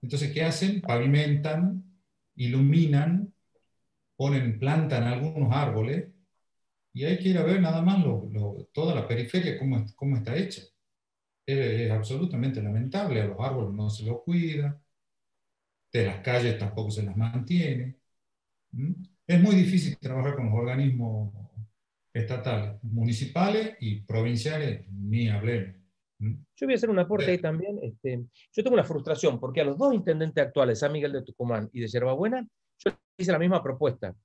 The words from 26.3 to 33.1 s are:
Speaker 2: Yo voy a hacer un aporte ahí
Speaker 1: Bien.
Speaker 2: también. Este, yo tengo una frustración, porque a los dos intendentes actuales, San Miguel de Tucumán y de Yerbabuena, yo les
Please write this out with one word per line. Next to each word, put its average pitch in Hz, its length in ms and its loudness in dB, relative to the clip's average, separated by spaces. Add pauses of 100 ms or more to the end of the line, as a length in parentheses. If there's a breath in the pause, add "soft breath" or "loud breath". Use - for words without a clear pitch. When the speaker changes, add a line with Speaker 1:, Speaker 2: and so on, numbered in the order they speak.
Speaker 2:
Yo 277 120 -4
voy 262 60 2
a 240 40 2
hacer 226 120 0
un 196 100 2
aporte 180 260 2
ahí 185 60 2
Speaker 1:
Bien. 180 100 0
Speaker 2:
también. 175 400 -4
Este, 123 420 -6 (300 soft breath)
yo 214 100 -2
tengo 247 120 4
una 185 100 6
frustración, 151 540 0
porque 131 200 -6
a 151 60 4
los 139 120 -2
dos 269 160 4
intendentes 160 480 0
actuales, 127 380 2
San 147 140 0
Miguel 147 180 -2
de 135 120 -6
Tucumán 117 500 -4
y 123 80 -6
de 113 60 -4
Yerbabuena, 143 600 -2 (320)
yo - 120 0
les - 60 -16 (200)